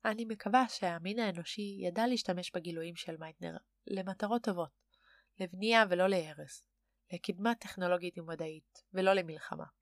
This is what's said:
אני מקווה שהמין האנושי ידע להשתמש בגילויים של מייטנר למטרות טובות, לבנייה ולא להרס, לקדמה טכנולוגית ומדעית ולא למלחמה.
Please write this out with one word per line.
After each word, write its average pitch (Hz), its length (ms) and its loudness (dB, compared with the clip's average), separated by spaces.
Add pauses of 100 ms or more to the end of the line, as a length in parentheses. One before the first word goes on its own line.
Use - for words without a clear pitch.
אני 226 200 0
מקווה 220 440 4
שהמין 180 500 -2
האנושי 196 600 -4
ידע 190 280 0
להשתמש 185 440 -2
בגילויים 170 440 -6
של 160 220 -8
מייטנר 165 400 -10 (300)
למטרות 196 560 -2
טובות, 175 280 -2 (680)
לבנייה 208 500 4
ולא 180 180 6
להרס, 156 560 0 (500)
לקדמה 202 420 0
טכנולוגית 180 600 -2
ומדעית 160 680 -10 (100)
ולא 190 200 6
למלחמה. 160 520 -2 (160)